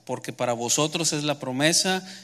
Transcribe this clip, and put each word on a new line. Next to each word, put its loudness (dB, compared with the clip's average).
porque -6
para 0
vosotros 0
es -2
la -2
promesa 2